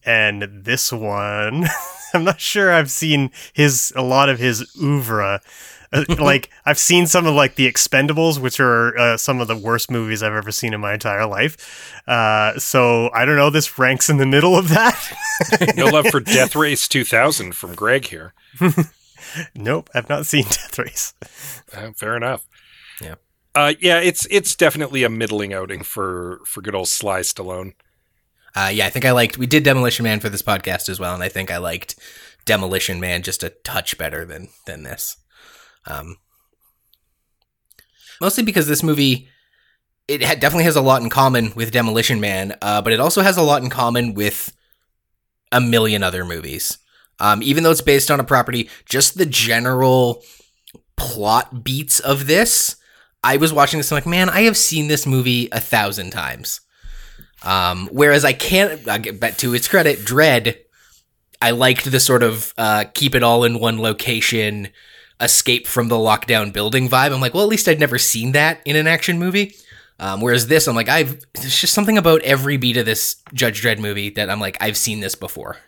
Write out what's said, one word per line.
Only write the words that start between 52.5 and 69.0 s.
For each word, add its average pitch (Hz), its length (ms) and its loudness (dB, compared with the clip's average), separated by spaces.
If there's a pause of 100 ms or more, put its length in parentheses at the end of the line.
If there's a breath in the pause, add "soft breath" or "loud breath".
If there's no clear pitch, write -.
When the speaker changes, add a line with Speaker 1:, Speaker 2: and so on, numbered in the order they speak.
Speaker 2:
I 135 140 4
was 156 160 2
watching 147 260 4
this, 139 120 -4
I'm 156 40 0
like, 143 100 -2
"Man, 180 240 2
I 180 120 2
have 220 160 4
seen 151 300 0
this 147 200 0
movie 123 440 2
a 110 100 -4
thousand 98 500 -2
times." 64 480 -8 (840 soft breath)
Um, 92 500 0
whereas 143 320 4
I 135 80 2
can't, 170 540 0
I 104 100 -2
get 101 220 -8
back 113 180 -2
to 123 160 -2
its 120 140 -2
credit, 147 320 2
Dredd, 117 580 2 (840 soft breath)
I 117 100 2
liked 127 380 2
the 131 100 2
sort 127 240 4
of, 110 340 -2
uh, 107 360 0
keep 135 220 -2
it 120 80 4
all 120 220 4
in 117 140 0
one 113 220 -2
location, 110 840 -2 (540 soft breath)
escape 123 440 2
from 120 220 -2
the 117 80 2
lockdown 110 580 2
building 110 360 0
vibe. 135 240 2
I'm 131 80 -2
like, 123 120 -2
"Well, 190 100 2
at 208 60 2
least - 180 0
I'd 160 120 4
never 127 180 2
seen 117 360 -2
that 156 320 2
in 143 100 0
an 156 100 2
action 165 320 0